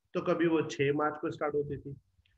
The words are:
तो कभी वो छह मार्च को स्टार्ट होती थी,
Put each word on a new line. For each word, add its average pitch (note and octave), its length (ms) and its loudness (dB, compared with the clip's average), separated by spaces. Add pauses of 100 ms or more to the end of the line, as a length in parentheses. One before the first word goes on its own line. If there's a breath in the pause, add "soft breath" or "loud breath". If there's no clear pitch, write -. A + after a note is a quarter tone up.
(140)
तो F3+ 80 -2
कभी E3+ 260 2
वो D#3+ 140 4
छह C#3+ 320 0
मार्च D3+ 280 0
को D#3 100 -2
स्टार्ट D3 240 -2
होती C#3+ 220 -2
थी, C#3 180 -12 (420)